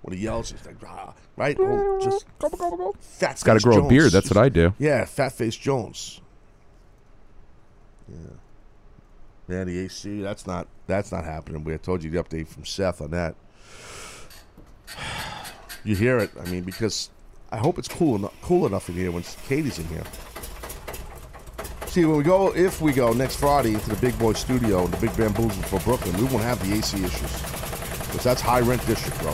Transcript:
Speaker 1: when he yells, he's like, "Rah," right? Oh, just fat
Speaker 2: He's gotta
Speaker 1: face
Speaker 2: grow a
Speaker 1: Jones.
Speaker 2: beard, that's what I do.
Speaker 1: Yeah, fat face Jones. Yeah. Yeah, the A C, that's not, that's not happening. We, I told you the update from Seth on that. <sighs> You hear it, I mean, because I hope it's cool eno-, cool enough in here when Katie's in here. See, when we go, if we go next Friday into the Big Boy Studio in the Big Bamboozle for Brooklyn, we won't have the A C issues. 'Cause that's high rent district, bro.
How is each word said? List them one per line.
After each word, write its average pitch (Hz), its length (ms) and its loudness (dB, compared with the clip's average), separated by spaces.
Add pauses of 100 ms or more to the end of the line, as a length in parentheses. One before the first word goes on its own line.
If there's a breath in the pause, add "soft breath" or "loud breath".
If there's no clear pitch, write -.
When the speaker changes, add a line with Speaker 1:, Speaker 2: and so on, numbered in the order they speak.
Speaker 1:
when 92 140 -10
he 92 80 -6
yells, 113 260 -4
he's - 160 -16
like, - 160 -18
"Rah," 92 300 -16 (240 soft breath)
right? 147 240 -2
Oh, 392 420 2
just 392 220 0 (760)
fat - 320 -4
Speaker 2:
He's - 100 -10
gotta 110 160 8
Speaker 1:
face 104 60 2
Speaker 2:
grow 120 80 10
a 101 60 10
Speaker 1:
Jones. 85 100 4
Speaker 2:
beard, 135 240 10
that's 95 160 6
what 98 80 6
I 120 100 10
do. 85 320 6
Speaker 1:
Yeah, 135 240 2
fat 127 300 -2
face 113 240 -2
Jones. - 640 -4 (1900)
Yeah. - 80 -16 (1300)
Yeah, 92 160 -2
the 90 200 -4
A 92 40 -10
C, 104 320 -8
that's 98 260 -8
not, 87 200 -6 (200)
that's 98 240 -2
not 85 140 -6
happening. 78 400 -10
We, 78 80 -4
I 78 40 -4
told 90 260 -4
you 80 80 -6
the 82 120 -2
update 80 240 -8
from - 180 -18
Seth 92 360 -2
on 76 100 -8
that. 85 240 -2 (1500 loud breath)
<sighs> - 80 -16 (920 loud breath)
You 104 100 2
hear 123 240 4
it, 101 180 0
I 67 120 -14
mean, 90 140 -4
because 95 460 -4 (420)
I 113 60 -6
hope 156 220 0
it's - 80 -10
cool 147 280 2
eno-, 98 260 -4
cool 175 240 2
enough 95 240 -2
in 87 60 -6
here 90 160 -2
when 87 120 -4 (240)
Katie's 135 320 -2
in 82 80 -8
here. 80 160 -6 (1800)
See, 175 160 4
when 156 140 4
we 147 60 2
go, 185 300 4
if 180 280 2
we 151 100 4
go 123 220 4
next 127 240 0
Friday 143 380 4
into - 140 -4
the 107 60 -2
Big 120 240 0
Boy 110 140 4
Studio 110 500 2
in 87 80 0
the 92 60 -2
Big 110 180 0
Bamboozle 107 480 0
for 95 160 -2
Brooklyn, 98 380 0
we 107 80 2
won't 123 180 0
have 120 260 0
the 104 80 2
A 110 60 0
C - 140 -2
issues. - 440 -4 (680)
'Cause - 120 -4
that's 123 180 2
high 120 180 4
rent 120 280 2
district, - 340 -2
bro. 78 120 -2